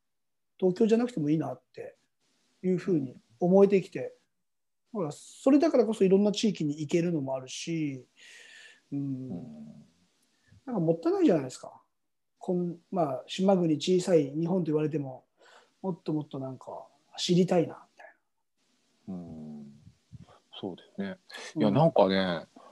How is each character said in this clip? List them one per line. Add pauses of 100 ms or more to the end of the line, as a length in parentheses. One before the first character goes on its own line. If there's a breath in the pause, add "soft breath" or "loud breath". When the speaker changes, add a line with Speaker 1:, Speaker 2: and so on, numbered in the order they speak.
(580)
Speaker 1:
東
京
じ
ゃ
な
く
て
も
い
い
な
っ (120)
て (680)
い
う
ふ
う
に (240)
思
え
て
き
て、 (760)
ほ
ら、
そ
れ
だ
か
ら
こ
そ
い
ろ
ん
な
地
域
に
行
け
る
の
も
あ
る
し、 (880 soft breath)
う
ん。
Speaker 2:
う
ん。 (1300)
Speaker 1:
な
ん
か
も
っ
た
い
な
い
じ
ゃ
な
い
で
す
か。 (680)
こ
ん-、 (160)
ま
あ、
島
国
小
さ
い
日
本
と
言
わ
れ
て
も、 (560 soft breath)
も
っ
と
も
っ
と
な
ん
か (300)
知
り
た
い
な、
み
た
い (1000)
な。
Speaker 2:
う
ん。 (960 soft breath)
そ
う (220)
だ
よ
ね。 (380 loud breath)
い
や、
Speaker 1:
う
ん。
Speaker 2:
な
ん
か
ね、 (260 soft breath)